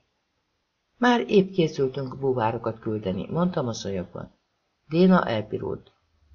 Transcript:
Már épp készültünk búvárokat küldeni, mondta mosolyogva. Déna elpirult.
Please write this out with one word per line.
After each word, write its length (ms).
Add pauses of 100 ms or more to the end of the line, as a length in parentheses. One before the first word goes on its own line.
(1000)
Már 260
épp 240
készültünk 680
búvárokat 600
küldeni, 500
mondta 320
mosolyogva. 720 (560)
Déna 380
elpirult. 640 (440)